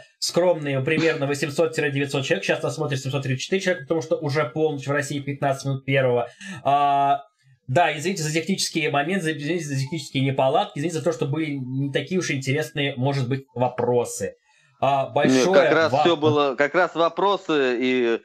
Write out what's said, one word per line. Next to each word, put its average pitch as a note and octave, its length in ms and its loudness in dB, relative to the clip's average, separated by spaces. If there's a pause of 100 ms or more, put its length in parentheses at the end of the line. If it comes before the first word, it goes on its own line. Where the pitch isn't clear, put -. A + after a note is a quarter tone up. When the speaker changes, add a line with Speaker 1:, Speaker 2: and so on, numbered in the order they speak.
(180)
Speaker 1:
скромные D#3 600 0
примерно D#3 480 0
восемьсот-девятьсот C#3+ 960 -2
человек. F#3+ 220 -2
Сейчас - 180 0
нас C#3 120 -4
смотрит C#3 260 -4
семьсот C3+ 220 -4
тридцать C3 200 -4
четыре F#3+ 180 -2
человека, F3+ 220 -2
потому D#3+ 180 -2
что E3 140 -2
уже D3+ 300 -2
полночь D3 420 -2
в C#3+ 40 -2
России, C#3+ 280 -4
пятнадцать C#3 460 -4
минут C#3 180 -4
первого. B2+ 460 0 (340)
А, C#3 600 2 (440)
да, D#3 300 2
извините D#3+ 260 -4
за D3+ 80 -4
технические D#3+ 600 -2
моменты, D#3 340 0
за, D#3 120 -2
извините D#3 280 -4
за C#3+ 120 -6
технические C3+ 460 -4
неполадки, C#3 560 0
извините D#3+ 200 -4
за - 40 -8
то, F3 80 0
что D#3+ 140 -4
были D3+ 300 -4
не C3+ 360 -4
такие D3+ 280 -2
уж D#3+ 120 -4
интересные, C#3 640 -4
может C3+ 320 -2
быть, C3+ 260 -4
вопросы. A#2+ 800 -2 (440)
А, C3+ 280 2
Speaker 2:
Нет, - 60 -14
Speaker 1:
большое C#3 400 4 (140)
Speaker 2:
как D#3 60 4
раз D#3 180 4
Speaker 1:
вам C#3+ 100 2
Speaker 2:
всё E3+ 140 6
было, D3 400 2
как C#3+ 200 0
раз E3+ 200 2
вопросы, D#3+ 800 2
и B2 480 2